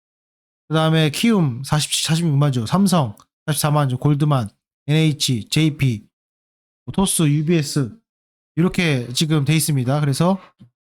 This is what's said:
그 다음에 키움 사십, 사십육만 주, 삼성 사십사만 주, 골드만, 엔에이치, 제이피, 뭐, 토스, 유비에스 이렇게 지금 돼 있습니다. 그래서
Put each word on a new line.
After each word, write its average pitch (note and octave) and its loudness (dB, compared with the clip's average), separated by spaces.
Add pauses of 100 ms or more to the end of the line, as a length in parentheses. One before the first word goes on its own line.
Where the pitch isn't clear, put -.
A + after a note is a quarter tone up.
(680)
그 D3+ -2
다음에 D#3+ 2
키움 D3+ 0
사십, D3 -2
사십육만 D3+ 0
주, A#2+ -2
삼성 E3+ 0 (320)
사십사만 D3 0
주, B2 -2
골드만, D3 0 (380)
엔에이치, D3 0
제이피, C#3 0 (800)
뭐, B2 -10
토스, F#3 0
유비에스 D3 0 (580)
이렇게 D#3 0
지금 D3+ 0
돼 D3+ 2
있습니다. C#3 0
그래서 D#3+ 0 (520)